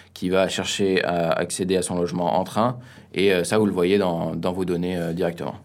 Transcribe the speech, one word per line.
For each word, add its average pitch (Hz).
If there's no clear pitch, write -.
qui 92
va 92
chercher 95
à 85
accéder 92
à 90
son 90
logement 87
en 92
train. 120
Et, 98
euh, 90
ça, 107
vous 107
le 98
voyez 90
dans, 85
dans 90
vos 92
données, 90
euh, 85
directement. 85